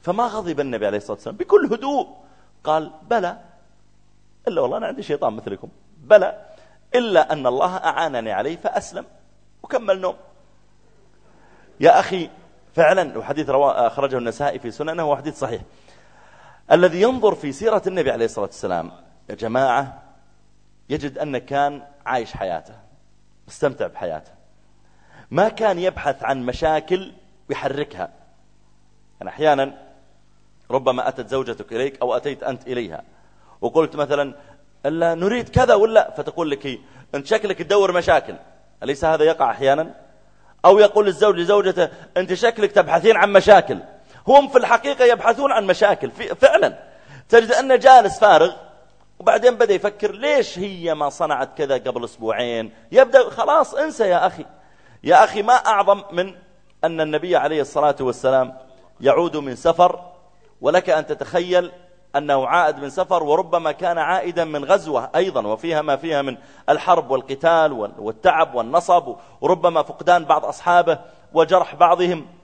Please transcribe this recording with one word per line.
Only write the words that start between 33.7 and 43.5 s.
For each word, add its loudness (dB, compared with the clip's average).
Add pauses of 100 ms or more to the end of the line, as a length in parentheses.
مثلًا: -2 (520)
"إلا 0
نريد -4
كذا 2
ولا"، 4
فتقول -6
لك: -8 (340)
"أنت -8
شكلك -2
تدور 2
مشاكل"، 0 (480)
أليس -6
هذا 2
يقع 0
أحيانًا؟ -2 (680)
أو 8
يقول 4
الزوج 2
لزوجته: 0 (280)
"أنت -2
شكلك -2
تبحثين 4
عن 2
مشاكل"، 6 (500)